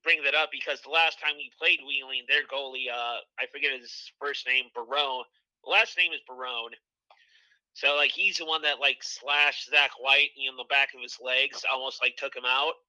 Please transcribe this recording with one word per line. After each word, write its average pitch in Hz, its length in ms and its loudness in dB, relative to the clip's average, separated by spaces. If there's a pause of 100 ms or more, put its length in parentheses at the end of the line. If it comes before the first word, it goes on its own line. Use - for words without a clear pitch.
bring 160 220 2
that 139 100 2
up 151 180 2
because 139 280 -6
the 131 100 -16
last 160 300 4
time 151 160 0
we 147 220 -14
played 165 280 2
Wheeling, 135 420 -6
their 143 160 4
goalie, 131 440 -6
uh, 120 320 -4 (180)
I 131 140 -4
forget 143 260 -2
his - 420 -16
first 139 260 -6
name, 127 280 2
Barone. 127 500 -2 (400)
The - 60 -10
last 214 280 2
name 175 140 2
is 147 140 -10
Barone. 127 460 -8 (1000)
So, 143 220 2
like, 143 140 4
he's - 280 0
the 170 80 -4
one 156 160 -2
that, 143 180 0
like, 139 220 0
slashed 143 680 0
Zach 143 220 4 (100)
White 139 360 4
in 135 200 -6
the 127 140 -10
back 139 240 4
of 127 80 -14
his 123 200 -12
legs, 127 480 0
almost, 131 320 -4
like, 127 140 0
took 135 180 -8
him 123 120 -6
out. 139 280 2 (140)